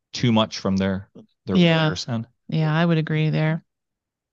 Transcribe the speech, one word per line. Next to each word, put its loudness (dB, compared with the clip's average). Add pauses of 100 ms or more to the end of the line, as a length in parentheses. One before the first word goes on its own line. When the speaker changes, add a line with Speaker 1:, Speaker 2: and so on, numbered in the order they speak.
(120)
Speaker 1:
too 0
much 0
from 0
their, -2 (360)
their -2
Speaker 2:
Yeah. 4
Speaker 1:
earlier 0
sound. -6 (200)
Speaker 2:
Yeah, 0
I 2
would 2
agree 0
there. -2 (680)